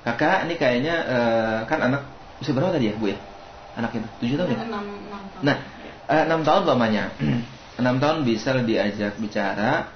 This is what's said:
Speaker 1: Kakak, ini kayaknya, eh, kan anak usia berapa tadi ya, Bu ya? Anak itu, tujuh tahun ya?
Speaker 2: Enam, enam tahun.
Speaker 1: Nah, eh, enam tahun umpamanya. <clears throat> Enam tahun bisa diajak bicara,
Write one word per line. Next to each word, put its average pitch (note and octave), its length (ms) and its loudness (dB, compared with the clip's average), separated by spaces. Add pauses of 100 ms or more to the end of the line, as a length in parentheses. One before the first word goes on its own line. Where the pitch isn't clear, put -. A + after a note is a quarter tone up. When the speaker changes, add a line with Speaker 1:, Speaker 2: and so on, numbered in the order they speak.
Speaker 1:
Kakak, D#3+ 440 2
ini E3 120 -2
kayaknya, B2 340 2 (100)
eh, A2+ 600 2
kan D#3 160 0
anak B2+ 220 2 (400)
usia D3 100 0
berapa F3 220 2
tadi A2+ 180 2
ya, - 60 -8
Bu G#2+ 100 0
ya? G2+ 100 -2 (600)
Anak A#2 180 -4
itu, A2+ 120 -4 (120)
tujuh B2 160 0
tahun F3+ 160 0
ya? A3 60 0 (100)
Speaker 2:
Enam, G3+ 160 -6
enam G3+ 380 -10 (100)
tahun. - 140 -10
Speaker 1:
Nah, - 100 4 (540)
eh, D#3 180 4
enam E3 140 2
tahun D#3 260 4
umpamanya. A2 360 4 (180)
<clears throat> B2+ 280 0 (220)
Enam B2+ 240 2
tahun D3 320 2
bisa A2+ 240 2 (160)
diajak G#2 480 0
bicara, G#2+ 800 0